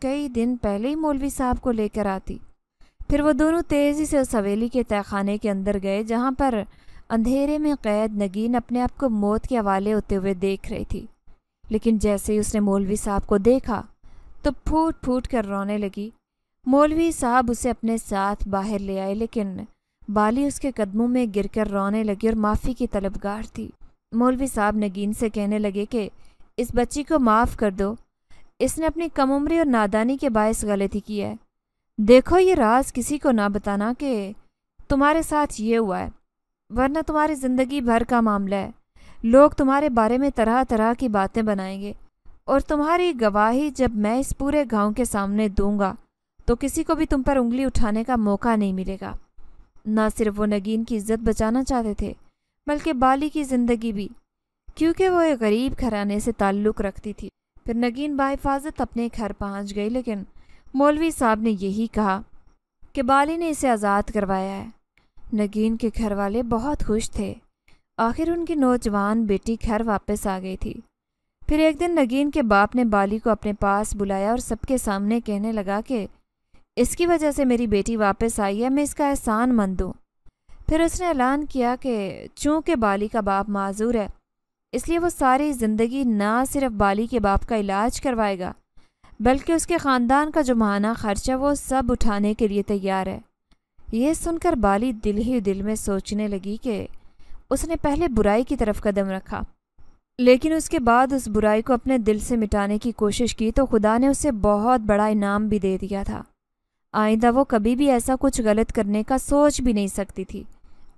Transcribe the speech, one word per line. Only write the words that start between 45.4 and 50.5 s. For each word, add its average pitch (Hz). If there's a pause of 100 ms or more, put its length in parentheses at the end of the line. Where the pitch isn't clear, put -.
दूंगा 202 (520)
तो 240
किसी 277
को 320
भी 311
तुम 277
पर 277
उंगली 247
उठाने 226
का 254
मौका 214
नहीं 202
मिलेगा। 190 (680)
ना 214
सिर्फ 214
वो 208
नगीन 208